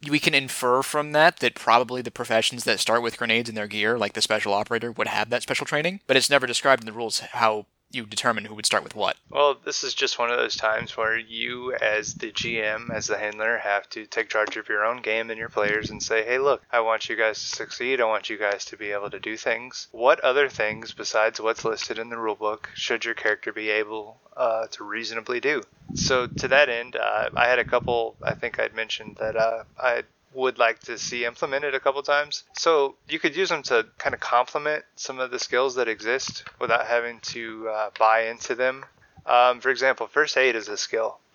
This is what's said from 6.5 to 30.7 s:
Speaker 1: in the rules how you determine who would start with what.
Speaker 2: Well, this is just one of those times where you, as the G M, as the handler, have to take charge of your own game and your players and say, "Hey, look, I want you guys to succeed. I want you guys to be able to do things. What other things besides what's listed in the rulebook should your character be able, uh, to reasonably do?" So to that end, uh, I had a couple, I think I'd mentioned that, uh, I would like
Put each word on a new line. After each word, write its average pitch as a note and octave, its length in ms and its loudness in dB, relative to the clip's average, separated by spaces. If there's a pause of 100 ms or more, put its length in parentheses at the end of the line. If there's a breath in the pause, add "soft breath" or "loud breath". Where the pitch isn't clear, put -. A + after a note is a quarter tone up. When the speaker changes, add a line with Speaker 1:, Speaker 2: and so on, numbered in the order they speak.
Speaker 1:
in A2+ 60 -14
the A2 40 -8
rules A2 280 -4
how G#2+ 480 0 (220)
you A#2 160 -8
determine G#2+ 380 0
who G#2+ 100 -12
would G#2 120 -4
start G#2 180 2
with - 140 -14
what. G2 180 2 (140)
Speaker 2:
Well, C#3 340 4
this C#3+ 220 -4
is B2 80 -4
just - 260 0
one A#2 100 2
of A#2+ 60 0
those A#2+ 220 0
times A2 400 -2
where A2+ 200 0
you, A#2+ 560 -6
as G#2+ 420 0
the A2 180 -8
G A#2 280 -4
M, A2 320 -4
as G#2+ 140 -4
the G#2 100 -2
handler, G#2+ 420 -2
have G2+ 320 -2
to G#2+ 140 -12
take A2 220 -4
charge G#2+ 300 0
of A2 100 -10
your G#2+ 180 0
own A#2+ 160 -2
game A2+ 280 -2
and A2+ 100 -8
your A2+ 80 -10
players G#2+ 420 -2
and G#2+ 140 -10
say, A2 220 0
"Hey, B2 120 0
look, C3+ 320 2
I A#2+ 120 2
want A2+ 260 0
you A2+ 80 -6
guys A2 240 0
to - 60 -10
succeed. B2 560 -4
I - 20 2
want A2 260 0
you G#2+ 80 -8
guys G2+ 280 -2
to - 120 -14
be G#2 140 -8
able G2+ 200 -6
to G2+ 100 -12
do A2 160 -8
things. A#2+ 560 -6
What B2 260 4
other C3+ 300 2
things A2 420 -4
besides A2+ 480 0
what's A2 240 -2
listed A2 340 -4
in A2+ 120 -8
the A#2 80 -8
rulebook G#2+ 560 -4
should A#2 320 -2
your A#2 80 -2
character A2 400 -2
be G#2+ 160 -4
able, G#2+ 500 -4 (160)
uh, A2+ 360 0
to - 120 -12
reasonably A2+ 560 -6
do?" C3+ 240 0 (320)
So B2 320 2
to - 220 -6
that C#3 180 6
end, A#2+ 300 -4
uh, G#2+ 400 0
I A#2+ 100 6
had B2 120 4
a A#2 40 2
couple, A#2 580 0
I A#2+ 120 -2
think A#2 260 -6
I'd A2 160 -2
mentioned A2 460 -6
that, A2 160 -2
uh, A2+ 260 0 (160)
I B2 240 0 (300)
would B2+ 260 0
like A2+ 180 4